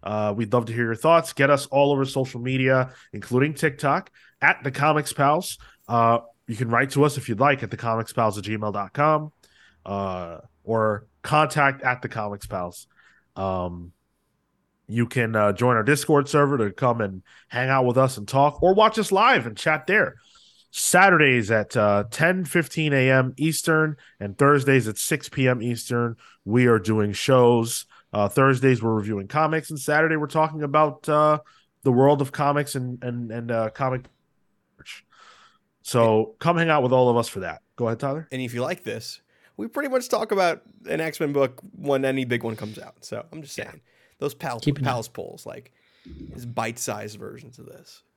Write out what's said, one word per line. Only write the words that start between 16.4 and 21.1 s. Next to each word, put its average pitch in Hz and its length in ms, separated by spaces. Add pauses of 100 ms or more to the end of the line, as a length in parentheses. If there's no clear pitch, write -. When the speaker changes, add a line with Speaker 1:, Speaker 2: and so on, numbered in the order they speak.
Speaker 1:
to 104 140
come 120 280
and 95 220 (240)
hang 127 220
out 135 160
with 120 120
us 131 200
and 104 100
talk, 143 380
or 185 100
watch 220 240
us 190 140
live 226 340
and 220 100
chat 156 300
there. 196 300 (560)
Saturdays 147 800